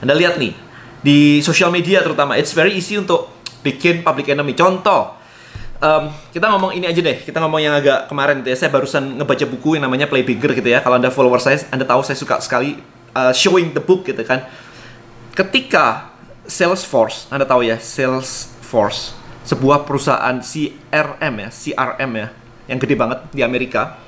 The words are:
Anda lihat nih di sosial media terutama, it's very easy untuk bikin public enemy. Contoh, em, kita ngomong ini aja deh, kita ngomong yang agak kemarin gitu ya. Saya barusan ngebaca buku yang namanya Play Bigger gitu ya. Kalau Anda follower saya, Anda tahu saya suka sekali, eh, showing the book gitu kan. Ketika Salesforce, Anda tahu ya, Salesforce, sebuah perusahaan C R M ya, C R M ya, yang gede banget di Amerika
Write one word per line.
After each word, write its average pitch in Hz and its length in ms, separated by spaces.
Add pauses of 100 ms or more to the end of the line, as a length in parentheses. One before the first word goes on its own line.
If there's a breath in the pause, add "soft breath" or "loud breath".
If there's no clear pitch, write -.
Anda 131 120
lihat 175 240
nih 120 160 (480 loud breath)
di 147 400
sosial 170 320
media 180 320
terutama, 143 320
it's 147 160
very 180 200
easy 190 240
untuk 175 360 (320)
bikin 170 400
public 147 240
enemy. 143 240
Contoh, 185 640 (640 loud breath)
em, 151 320 (160 loud breath)
kita 170 240
ngomong 190 240
ini 180 80
aja 170 160
deh, 147 240
kita 156 160
ngomong 156 200
yang 151 120
agak 139 360
kemarin 139 360
gitu 127 80
ya. 127 40
Saya 151 120
barusan 135 480
ngebaca 139 320
buku 151 280
yang 139 120
namanya 135 160
Play 131 160
Bigger 127 320
gitu 123 160
ya. 123 160
Kalau 123 160
Anda 127 80
follower 123 320
saya, 147 200 (120)
Anda 131 120
tahu 127 200
saya 135 120
suka - 240
sekali, 131 360 (360)
eh, 127 200
showing 175 400
the - 80
book 185 240
gitu 113 160
kan. 131 240 (880 loud breath)
Ketika 190 800 (320)
Salesforce, 170 880
Anda 135 160
tahu 123 160
ya, 113 160
Salesforce, - 1400 (280)
sebuah 139 400
perusahaan 135 600
C - 280 (200)
R 147 280
M 147 200
ya, 98 80
C - 240
R 127 280
M 127 120
ya, 110 140 (420)
yang 127 80
gede 131 200
banget 123 220 (140)
di 139 80
Amerika 123 560 (100)